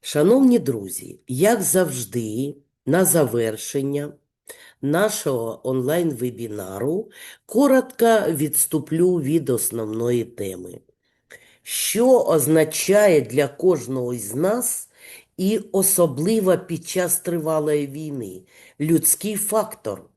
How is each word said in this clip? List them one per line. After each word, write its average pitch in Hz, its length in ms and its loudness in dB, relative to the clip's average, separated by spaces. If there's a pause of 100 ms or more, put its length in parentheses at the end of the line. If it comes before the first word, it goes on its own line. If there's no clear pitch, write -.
(120)
Шановні 240 480 4
друзі, 113 680 -6
як 196 340 2
завжди, 131 920 -2 (300)
на 175 200 2
завершення 139 1080 -2 (680)
нашого 143 840 -2
онлайн-вебінару 123 1500 -4 (340)
коротко 254 800 4
відступлю 156 880 0
від 147 340 0
основної 117 760 -2
теми. 92 540 -12 (840)
Що 240 580 2
означає 160 1000 4
для 127 260 0
кожного 127 680 -2
із 107 220 -8
нас, 208 540 -2 (480)
і 202 220 0 (120)
особливо 185 880 2
під 170 300 -8
час 180 320 -2
тривалої 151 680 -2
війни, 135 540 -10 (380)
людський 165 560 0
фактор? 202 800 -4